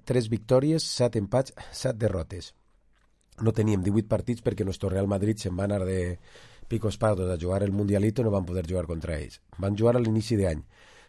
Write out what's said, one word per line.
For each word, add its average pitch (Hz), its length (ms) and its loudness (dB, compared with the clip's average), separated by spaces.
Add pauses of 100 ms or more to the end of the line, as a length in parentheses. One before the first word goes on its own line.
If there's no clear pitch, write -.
tres 120 240 0
victòries, 135 540 2
set 120 340 0
empats, 110 320 -2 (220)
set 123 240 -4
derrotes. 92 560 -4 (880)
No 110 100 4
teníem 107 300 2
divuit 101 260 2
partits 117 380 -2
perquè 104 180 -2
nuestro 95 240 -4
Real 98 220 0
Madrid 101 260 0
se'n 90 220 -6
va 98 80 0
anar 101 180 -2
de 90 360 -4 (480)
picos 110 320 -4
pardos 92 320 2
a 85 80 -4
jugar 92 240 0
el 101 80 0
Mundialito 104 480 2
i 113 60 2
no 107 40 2
van 98 140 2
poder 87 240 -4
jugar 90 180 -2
contra 80 300 -4
ells. 73 240 -10 (160)
Van 98 200 0
jugar 117 200 6
a 123 80 2
l'inici 110 320 0
d'any. 85 240 2 (480)